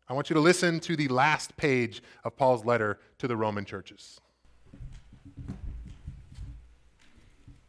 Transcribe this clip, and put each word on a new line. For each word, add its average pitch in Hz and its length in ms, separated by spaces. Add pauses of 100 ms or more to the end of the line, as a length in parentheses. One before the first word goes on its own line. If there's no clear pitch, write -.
I - 40
want 139 180
you 170 40
to 156 60
listen 170 400
to 170 140
the 147 140
last 135 480
page 123 460 (200)
of - 140
Paul's 127 280
letter 110 360 (180)
to - 80
the 120 100
Roman 107 280
churches. - 560 (3500)